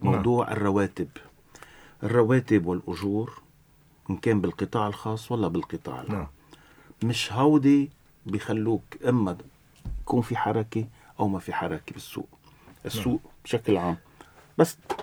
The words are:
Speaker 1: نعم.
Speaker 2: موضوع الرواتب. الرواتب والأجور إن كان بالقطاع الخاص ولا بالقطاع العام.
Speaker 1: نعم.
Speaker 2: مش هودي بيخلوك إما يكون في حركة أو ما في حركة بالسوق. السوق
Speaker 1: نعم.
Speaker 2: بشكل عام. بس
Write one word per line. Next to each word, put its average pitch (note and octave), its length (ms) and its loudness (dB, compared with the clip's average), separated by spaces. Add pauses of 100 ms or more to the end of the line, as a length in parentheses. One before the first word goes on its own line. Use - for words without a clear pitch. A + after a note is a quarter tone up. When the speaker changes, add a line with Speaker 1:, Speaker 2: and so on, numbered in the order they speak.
Speaker 1:
نعم. B2 120 4
Speaker 2:
موضوع A#2 380 2
الرواتب. G2+ 560 0 (920)
الرواتب A2+ 640 4
والأجور F#2 760 -4 (680)
إن F#2+ 60 -2
كان G#2+ 240 2
بالقطاع G#2 460 -2
الخاص A2 460 -6
ولا A2 160 0
بالقطاع D#2+ 460 -6
العام. D2 240 -6
Speaker 1:
نعم. D#2 80 -6 (800)
Speaker 2:
مش A#2 280 -2
هودي C#3 580 6 (360)
بيخلوك G#2+ 560 -2 (260)
إما G#2 280 2 (680)
يكون A#2+ 200 2
في A2+ 140 -2
حركة A2 480 -2 (360)
أو G#2 80 2
ما F#2+ 100 -2
في F2 140 -10
حركة - 400 -6
بالسوق. - 360 -12 (580)
السوق A2+ 380 -2
Speaker 1:
نعم. - 80 -20 (120)
Speaker 2:
بشكل A2 320 2
عام. F2+ 200 0 (640)
بس - 200 4 (240)